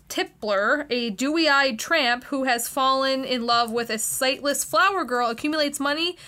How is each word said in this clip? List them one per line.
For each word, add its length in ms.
tippler, 800
a 220
dewy-eyed 680
tramp 480
who 200
has 240
fallen 560
in 200
love 260
with 180
a 100
sightless 640
flower 400
girl 260
accumulates 500
money 380